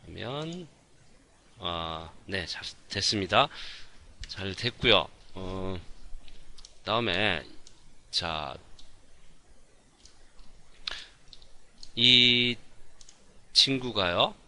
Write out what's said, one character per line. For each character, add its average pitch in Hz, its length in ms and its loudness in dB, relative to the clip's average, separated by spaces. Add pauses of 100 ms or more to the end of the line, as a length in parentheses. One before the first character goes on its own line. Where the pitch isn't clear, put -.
그러면, 147 640 -8 (920)
아, 82 520 -6 (140)
네, 95 200 -4
잘 - 180 -8 (260)
됐습니다. 104 600 4 (800)
잘 95 260 -6
됐고요. 113 520 4 (280)
어, 92 440 -4 (1040)
다음에, 101 600 2 (680)
자, 78 460 -4 (3500)
이 120 600 8 (1000)
친구가요. 120 840 4 (120)